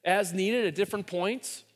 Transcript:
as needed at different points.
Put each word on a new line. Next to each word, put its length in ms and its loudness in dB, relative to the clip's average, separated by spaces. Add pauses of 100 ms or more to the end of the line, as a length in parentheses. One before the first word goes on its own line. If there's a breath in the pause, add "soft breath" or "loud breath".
as 300 2
needed 320 2
at 100 0
different 320 -2
points. 560 -4 (120)